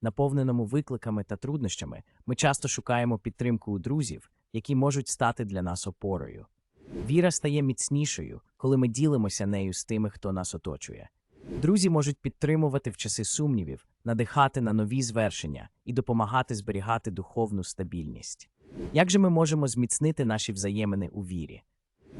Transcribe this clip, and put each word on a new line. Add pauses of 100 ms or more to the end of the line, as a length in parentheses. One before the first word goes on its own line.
наповненому
викликами
та
труднощами, (240)
ми
часто
шукаємо
підтримку
у
друзів, (220)
які
можуть
стати
для
нас
опорою. (600)
Віра
стає
міцнішою, (160)
коли
ми
ділимося
нею
з
тими,
хто
нас
оточує. (540)
Друзі
можуть
підтримувати
в
часи
сумнівів, (180)
надихати
на
нові
звершення (160)
і
допомагати
зберігати
духовну
стабільність. (420)
Як
же
ми
можемо
зміцнити
наші
взаємини
у
вірі? (580)